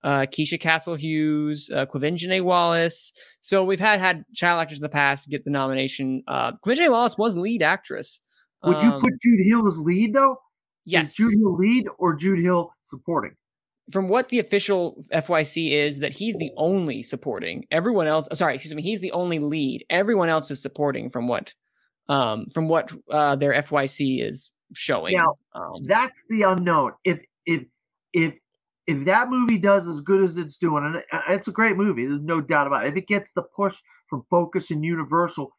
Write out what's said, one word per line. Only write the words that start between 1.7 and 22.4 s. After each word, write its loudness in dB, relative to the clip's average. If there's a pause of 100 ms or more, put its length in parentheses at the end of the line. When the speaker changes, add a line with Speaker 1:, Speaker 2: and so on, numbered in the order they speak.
Speaker 1:
uh, 0
Quvenzhané -2
Wallis. 0 (280)
So 0
we've 0
had, 4
had 0 (100)
child 2
actors -6
in -8
the -6
past 0
get -6
the -6
nomination. -2
Uh, -2 (120)
Quvenzhané 2
Wallis 2
was 0
lead -2
actress. -2 (440)
Speaker 2:
Would 4
you 8
Speaker 1:
Um, -2
Speaker 2:
put 2
Jude 6
Hill 6
as 2
lead 2
though? 4 (480)
Speaker 1:
Yes. 0
Speaker 2:
Is -10
Jude 4
Hill 4
lead 2 (120)
or 2
Jude 0
Hill 2 (100)
supporting? -6 (600)
Speaker 1:
From -2
what 2
the 0
official -2
F -2
Y 2
C -2
is, 0
that -4
he's -6
the -6
only 0
supporting. -8
Everyone 0
else, 0
sorry, 0
excuse -12
me, -8
he's -4
the -6
only -2
lead. -4
Everyone 2
else 0
is -8
supporting -4
from -4
what, -4 (540)
um, 0